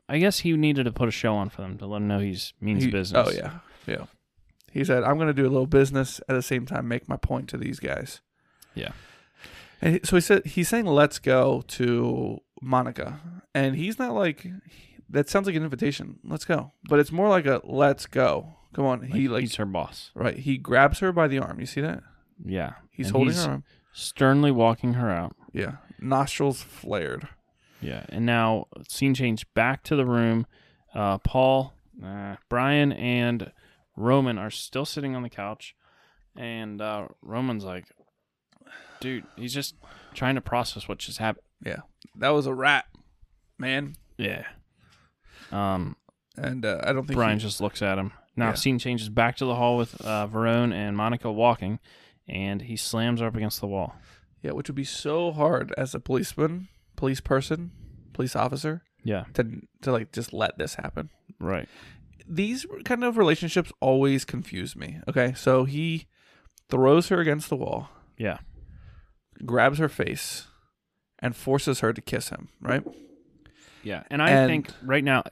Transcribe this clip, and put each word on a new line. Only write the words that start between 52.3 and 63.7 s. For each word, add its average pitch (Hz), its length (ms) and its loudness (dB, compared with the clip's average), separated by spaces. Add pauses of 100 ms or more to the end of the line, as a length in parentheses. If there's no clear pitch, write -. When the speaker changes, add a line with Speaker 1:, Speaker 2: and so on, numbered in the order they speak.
Speaker 1:
he 120 140 -10
slams 117 440 -2
her 117 60 0
up 113 100 -4
against 107 240 -4
the 104 60 -4
wall. 98 280 -4 (480)
Speaker 2:
Yeah, 147 100 -6
which 147 160 -8
would 139 80 -8
be 135 80 -4
so 160 480 -2
hard 151 440 2
as 135 180 -4
a 135 60 -6
policeman, 156 680 -2 (280)
police 135 240 -2
person, 156 520 -2 (400)
police 131 240 -4
officer, 147 480 -2 (180)
Speaker 1:
Yeah. 104 220 -4 (100)
Speaker 2:
to, 117 280 -2 (200)
to, 135 100 -2
like, 113 200 -2
just - 200 -8
let 107 240 -2
this - 200 -6
happen. - 340 -10 (280)
Speaker 1:
Right. 85 300 -4 (580)
Speaker 2:
These 208 380 -4 (200)
kind 240 200 -2
of 233 140 2
relationships 165 640 4